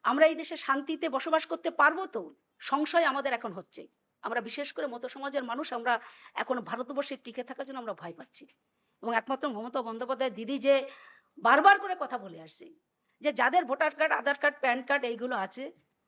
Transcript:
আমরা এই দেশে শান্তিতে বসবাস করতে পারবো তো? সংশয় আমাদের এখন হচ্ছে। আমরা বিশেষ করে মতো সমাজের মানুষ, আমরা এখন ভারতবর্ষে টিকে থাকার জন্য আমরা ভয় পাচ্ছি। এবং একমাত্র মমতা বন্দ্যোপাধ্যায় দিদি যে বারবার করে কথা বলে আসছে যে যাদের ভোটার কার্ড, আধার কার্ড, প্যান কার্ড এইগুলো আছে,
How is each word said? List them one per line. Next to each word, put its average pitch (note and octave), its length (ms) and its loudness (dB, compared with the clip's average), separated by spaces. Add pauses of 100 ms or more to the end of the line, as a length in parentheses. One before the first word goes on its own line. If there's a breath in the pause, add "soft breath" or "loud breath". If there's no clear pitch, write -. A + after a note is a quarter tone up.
আমরা C4+ 220 6
এই D#4+ 100 6
দেশে D#4+ 220 -6
শান্তিতে C#4+ 520 -2
বসবাস D#4+ 360 0
করতে C#4+ 260 -4
পারবো D4+ 340 4
তো? G#3+ 160 -8 (380)
সংশয় D#4 460 2
আমাদের C4+ 280 0
এখন A3+ 180 -6
হচ্ছে। - 300 -14 (420)
আমরা A#3 180 -2
বিশেষ C4+ 320 -6
করে D4+ 140 -4
মতো A#3+ 200 -8
সমাজের C#4 360 -6
মানুষ, B3+ 300 -6
আমরা A#3+ 200 0 (420 loud breath)
এখন B3 240 -2
ভারতবর্ষে B3+ 580 -6
টিকে A#3+ 260 -10
থাকার C#4 220 -8
জন্য C4+ 140 -10
আমরা A3+ 140 -8
ভয় E3+ 200 -12
পাচ্ছি। - 320 -18 (580)
এবং A#3 120 -2
একমাত্র C4 340 0
মমতা B3 320 -4
বন্দ্যোপাধ্যায় A#3+ 500 -4
দিদি A3 260 -6
যে C#4 180 6 (640 loud breath)
বারবার D#4 420 8
করে F#4+ 200 -4
কথা C4 180 -4
বলে F3+ 240 -12
আসছে D#3+ 240 -18 (560)
যে C#4+ 120 2
যাদের B3 320 4
ভোটার D4+ 300 0
কার্ড, D4+ 180 2
আধার C#4+ 240 0
কার্ড, D4 240 2
প্যান B3+ 220 2
কার্ড C#4 220 2
এইগুলো A#3 300 -4
আছে, B3 360 -6 (360)